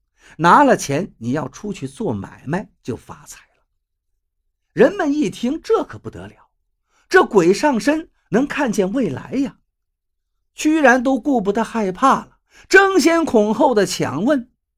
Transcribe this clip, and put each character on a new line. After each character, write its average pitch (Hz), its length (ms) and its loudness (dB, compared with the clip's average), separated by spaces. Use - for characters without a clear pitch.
拿 185 260 6
了 240 140 4
钱， 139 400 -6
你 117 140 -8
要 143 160 -6
出 202 260 -12
去 135 140 -12
做 151 260 -6
买 - 340 -12
卖 180 220 -6
就 117 140 -10
发 82 300 -18
财 - 160 -20
了。” - 220 -20
人 247 220 4
们 320 180 -2
一 294 160 -2
听， 277 320 -6
这 427 220 0
可 - 140 -16
不 113 120 -18
得 90 180 -16
了， 107 80 -20
这 359 180 4
鬼 185 280 4
上 262 260 0
身 320 300 -2
能 254 180 0
看 269 240 -4
见 190 220 -2
未 240 160 -2
来 123 240 -12
呀， 254 240 -6
居 311 260 0
然 262 240 4
都 269 160 0
顾 262 220 -2
不 196 100 -2
得 226 120 -2
害 208 280 -4
怕 240 340 0
了， - 120 -20
争 381 320 4
先 330 260 2
恐 214 280 2
后 262 200 2
的 202 120 2
抢 147 380 -4
问。 254 260 -2